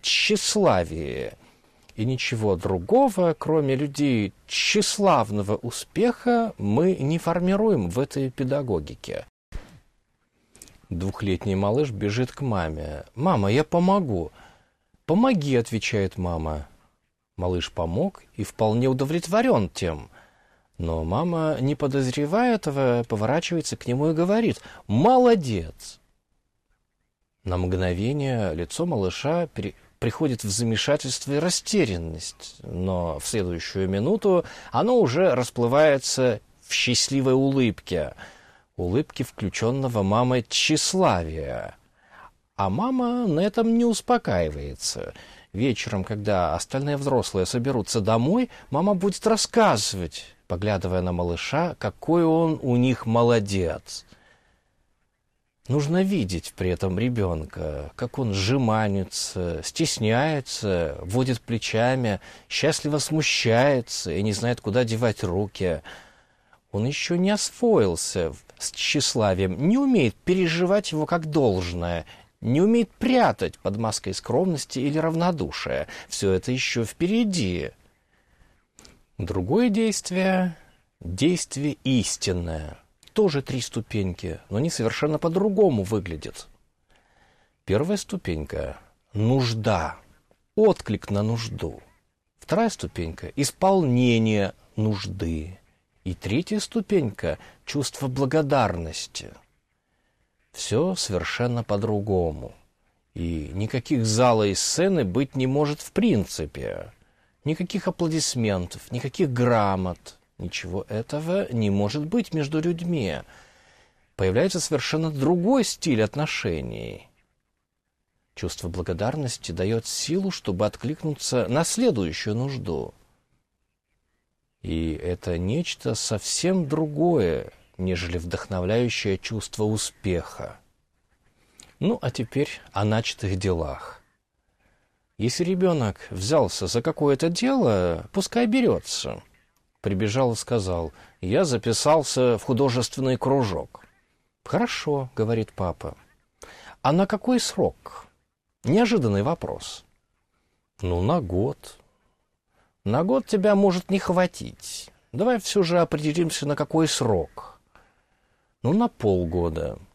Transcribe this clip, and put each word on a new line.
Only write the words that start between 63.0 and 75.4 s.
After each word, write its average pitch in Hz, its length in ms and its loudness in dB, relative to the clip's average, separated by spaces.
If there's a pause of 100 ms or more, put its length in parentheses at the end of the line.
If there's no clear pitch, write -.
и 82 120 0
не 107 100 0
знает, 117 260 -2
куда 113 240 0
девать 113 400 0
руки. 92 580 -2 (920)
Он 104 120 0
ещё 147 300 -2
не 185 140 2
освоился 107 1000 2
в-, - 120 -18 (140)
с - 140 -8
тщеславием, 101 1000 0
не 233 80 4
умеет 240 380 4
переживать 180 760 2
его 156 140 0
как 160 220 -2
должное, 90 800 0 (360)
не 120 180 2
умеет 220 320 4
прятать 226 640 2
под 98 200 -4
маской 107 360 -4
скромности 147 640 -2
или 143 180 0
равнодушия. 160 880 -2 (220)